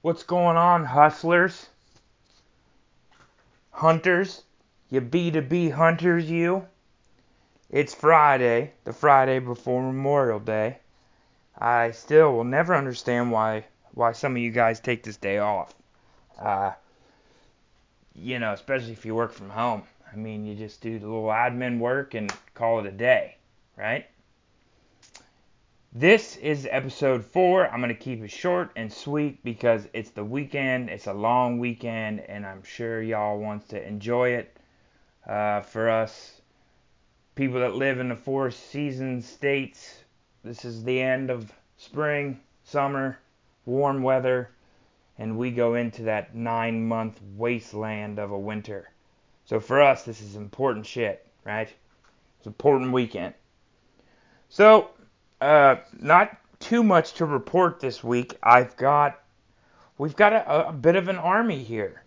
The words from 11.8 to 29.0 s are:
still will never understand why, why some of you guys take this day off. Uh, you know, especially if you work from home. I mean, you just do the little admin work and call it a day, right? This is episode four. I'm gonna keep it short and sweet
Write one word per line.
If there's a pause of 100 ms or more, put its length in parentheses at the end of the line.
still
will
never
understand
why, (300)
why
some
of
you
guys
take
this
day
off. (680)
Uh, (1400)
you
know,
especially
if
you
work
from
home. (300)
I
mean,
you
just
do
the
little
admin
work
and (220)
call
it
a
day, (420)
right? (1900)
This
is
episode
four.
I'm
gonna
keep
it
short
and
sweet